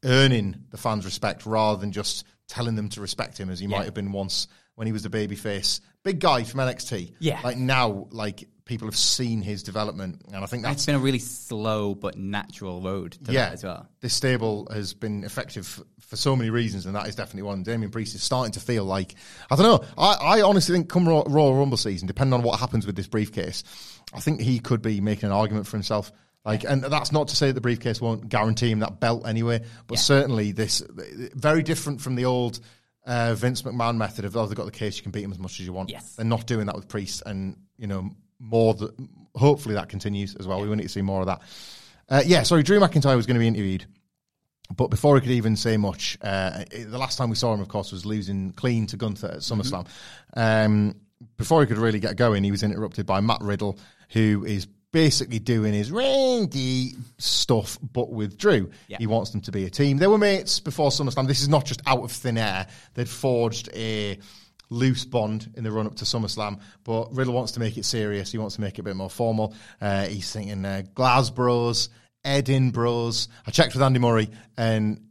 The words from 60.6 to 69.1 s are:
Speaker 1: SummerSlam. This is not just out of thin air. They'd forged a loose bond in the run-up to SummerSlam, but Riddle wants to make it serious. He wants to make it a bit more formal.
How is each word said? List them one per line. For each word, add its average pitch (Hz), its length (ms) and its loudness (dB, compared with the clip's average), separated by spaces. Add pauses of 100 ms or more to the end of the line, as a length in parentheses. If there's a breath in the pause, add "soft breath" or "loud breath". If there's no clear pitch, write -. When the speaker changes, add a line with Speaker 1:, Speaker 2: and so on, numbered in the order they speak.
Speaker 1:
SummerSlam. 131 380 0
This 131 140 2
is 139 60 0
not 143 180 4
just - 200 -6
out 127 180 2
of 120 80 -8
thin 117 260 -2
air. 95 300 -2 (280 loud breath)
They'd 123 120 -4
forged 117 640 0
a 104 440 -4 (520 loud breath)
loose 127 360 2
bond 110 500 -2
in 117 80 -8
the 110 80 -4
run-up 107 240 -2
to - 100 -10
SummerSlam, 104 540 -4 (240 loud breath)
but 113 320 -4
Riddle 127 180 0
wants 120 200 -4
to 120 80 -8
make 113 160 -2
it 107 80 -8
serious. 104 480 -4
He 117 40 -6
wants 107 180 -6
to 110 60 -8
make 98 120 -4
it - 60 -12
a - 40 -10
bit 98 140 -6
more 95 120 -8
formal. 110 440 -2 (260 loud breath)